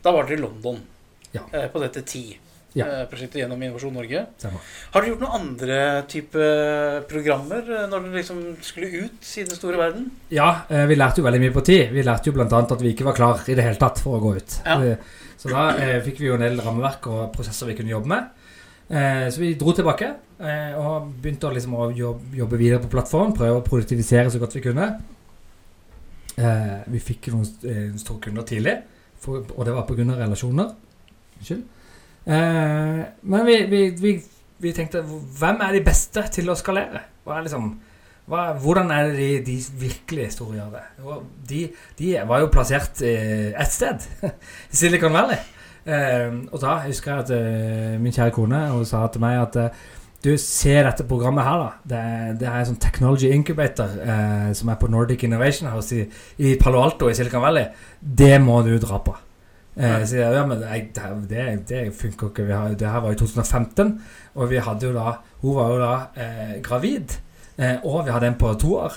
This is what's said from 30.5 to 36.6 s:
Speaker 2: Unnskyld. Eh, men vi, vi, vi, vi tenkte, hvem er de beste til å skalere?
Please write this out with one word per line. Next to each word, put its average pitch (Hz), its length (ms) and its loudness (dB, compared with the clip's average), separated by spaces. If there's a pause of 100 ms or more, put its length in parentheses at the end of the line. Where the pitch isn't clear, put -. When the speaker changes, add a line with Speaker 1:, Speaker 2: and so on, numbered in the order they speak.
Speaker 2:
Unnskyld. 208 240 -8 (640)
Eh, 156 760 0 (200)
men 196 240 2
vi, 233 100 8 (100)
vi, 196 240 4
vi, 185 220 2 (480)
vi 170 120 -4
tenkte, 165 300 -4
hvem 151 580 -2
er 196 120 0
de 196 100 4
beste - 480 4
til 175 200 -4
å 170 60 0
skalere? - 460 -4 (240)